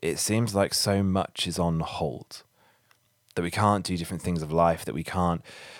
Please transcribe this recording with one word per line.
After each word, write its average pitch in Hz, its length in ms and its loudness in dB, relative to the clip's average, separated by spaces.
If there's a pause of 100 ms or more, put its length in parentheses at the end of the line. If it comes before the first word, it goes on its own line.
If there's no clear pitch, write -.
it 78 160 -2
seems 107 380 0
like 98 180 2
so 101 300 2
much 95 420 0
is 85 140 -4
on 82 220 2
hold, - 600 -6 (920)
that 87 80 0
we 87 80 -2
can't 101 340 4
do 92 100 -2
different 85 280 -6
things 87 180 0
of 78 100 -6
life, 85 340 4
that - 100 -6
we 80 80 -4
can't 87 400 0 (360)